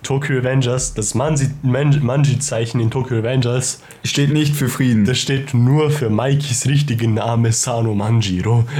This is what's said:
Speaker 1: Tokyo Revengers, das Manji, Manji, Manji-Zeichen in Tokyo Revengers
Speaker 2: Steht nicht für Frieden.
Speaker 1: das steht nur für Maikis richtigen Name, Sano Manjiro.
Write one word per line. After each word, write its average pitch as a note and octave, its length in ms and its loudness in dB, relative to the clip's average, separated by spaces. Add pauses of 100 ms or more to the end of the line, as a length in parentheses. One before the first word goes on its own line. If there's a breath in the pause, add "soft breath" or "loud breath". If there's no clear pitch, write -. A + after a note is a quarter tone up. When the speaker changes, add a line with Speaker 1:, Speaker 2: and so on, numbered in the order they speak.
Speaker 1:
Tokyo C#3 360 -2
Revengers, B2+ 560 0
das G#2 200 -4
Manji, C3+ 360 0 (120)
Manji, C#3+ 380 2
Manji-Zeichen A#2+ 800 0
in A2+ 100 2
Tokyo A#2+ 280 -2
Revengers B2 640 -2 (240 loud breath)
Speaker 2:
Steht C#3+ 260 0
nicht D3+ 240 2
für B2+ 140 -2
Frieden. A#2+ 340 2
Speaker 1:
das B2 160 0
steht C#3 340 -4
nur C#3+ 380 4
für A#2+ 180 0
Maikis C3 580 0
richtigen A#2+ 480 0
Name, A2+ 360 0
Sano A2+ 420 -2
Manjiro. G#2+ 680 0 (160 loud breath)